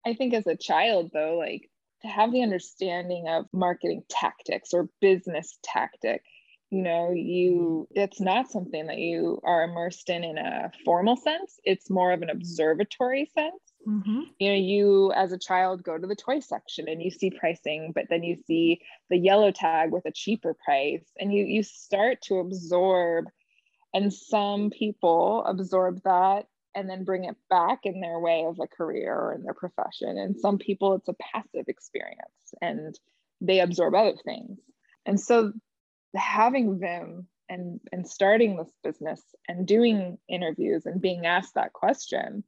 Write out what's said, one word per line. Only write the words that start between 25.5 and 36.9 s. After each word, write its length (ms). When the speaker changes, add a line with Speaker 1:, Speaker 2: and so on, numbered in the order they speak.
Speaker 1:
that 420
and 120
then 160
bring 200
it 100
back 340
in 180
their 200
way 240
of 160
a 80
career 440
or 220
in 80
their 120
profession. 640
And 200
some 200
people, 360
it's 140
a 60
passive 520
experience 960
and 340
they 180
absorb 380
other 180
things. 320
And 140
so 340
having 640
Vim 480